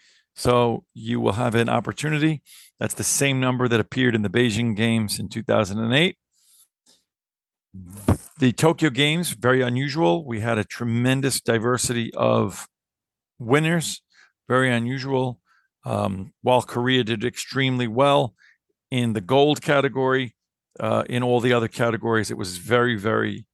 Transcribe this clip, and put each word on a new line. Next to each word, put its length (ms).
So 480
you 260
will 120
have 240
an 120
opportunity. 760
That's 160
the 80
same 380
number 260
that 140
appeared 340
in 80
the 80
Beijing 460
Games 420
in 100
two 140
thousand 380
and 120
eight. 260
The 140
Tokyo 380
Games, 400
very 320
unusual. 600
We 160
had 180
a 60
tremendous 760
diversity 720
of 540
winners, 640
very 240
unusual. 680
Um, 480
while 200
Korea 420
did 200
extremely 640
well 480
in 220
the 80
gold 420
category, 720
uh, 280
in 140
all 180
the 120
other 160
categories, 640
it 40
was 220
very, 380
very 580